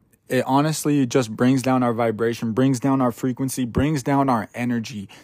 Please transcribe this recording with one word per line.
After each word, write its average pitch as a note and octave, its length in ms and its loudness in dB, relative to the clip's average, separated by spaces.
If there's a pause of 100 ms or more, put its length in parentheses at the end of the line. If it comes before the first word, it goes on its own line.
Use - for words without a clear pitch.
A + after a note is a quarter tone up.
(280)
it B2+ 200 0
honestly D3 580 2
just B2 300 2
brings B2+ 260 4
down C3 220 2
our A#2+ 80 2
vibration, A2+ 640 -2
brings B2+ 260 2
down C3+ 220 0
our B2 100 2
frequency, C3 540 -4
brings C3 360 0
down C#3 280 0
our A#2 260 0
energy. A2+ 540 -4 (140)